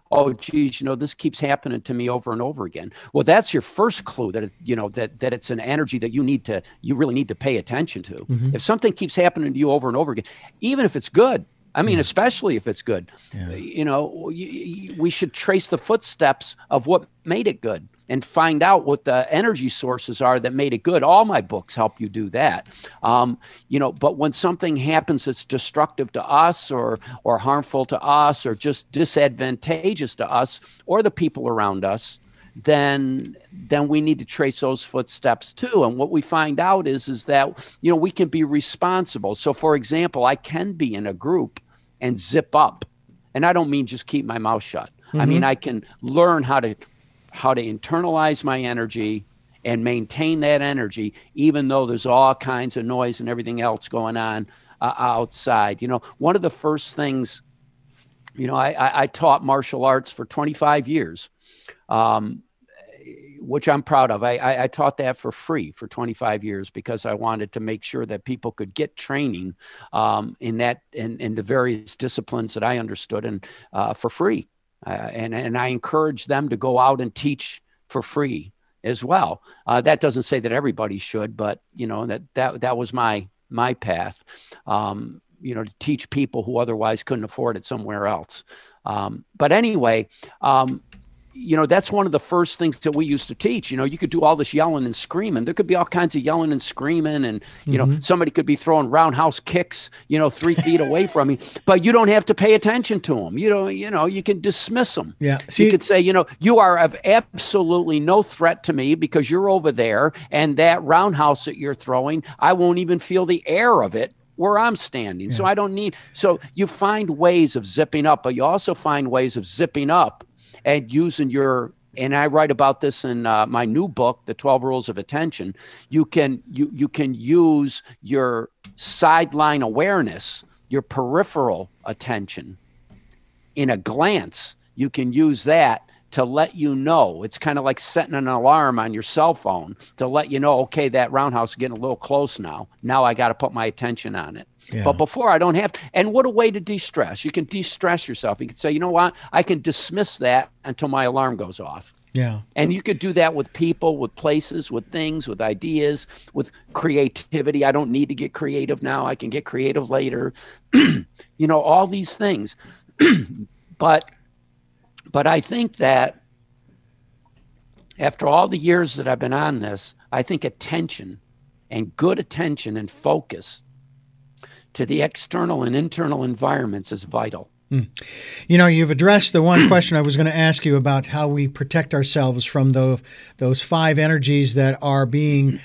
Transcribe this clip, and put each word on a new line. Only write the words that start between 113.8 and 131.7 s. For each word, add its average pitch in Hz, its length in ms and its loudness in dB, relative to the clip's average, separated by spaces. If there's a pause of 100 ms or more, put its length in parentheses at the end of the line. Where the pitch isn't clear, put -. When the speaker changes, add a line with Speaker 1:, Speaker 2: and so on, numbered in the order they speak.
Speaker 1:
of 98 120 -2
it 113 200 -4 (220)
where 202 220 2
I'm 226 160 2
standing." 101 560 -8
So 120 140 -2
Speaker 2:
Yeah. 190 60 4
Speaker 1:
I 202 40 2
don't 202 200 -2
need, 202 220 -4 (180)
so 180 260 2 (140)
you 196 120 2
find 202 520 -2
ways 170 380 4
of 107 100 -4
zipping 147 400 0
up, 151 160 4
but 127 120 -2
you 123 80 -2
also 175 300 2
find 143 380 -2
ways 127 260 0
of 104 80 -6
zipping 147 460 -2
up 160 340 2 (400)
and 139 280 2
using 151 380 0
your, 127 420 0 (240)
and 131 200 -2
I 147 100 4
write 151 240 4
about 135 300 4
this 143 240 -2
in, 120 200 -4
uh, 110 220 4
my 120 180 0
new 135 220 0
book, 123 400 -2
The 113 80 -8
Twelve 131 300 2
Rules 131 240 -2
of 101 100 -8
Attention. 104 560 -6 (360)
You 156 140 2
can, 139 460 0
you, 143 220 -2
you 143 160 -2
can 135 260 -2
use 147 720 2 (180)
your 123 460 -2 (260)
sideline 151 880 2
awareness, 123 800 -2 (240)
your 135 140 -2
peripheral 127 880 -2 (140)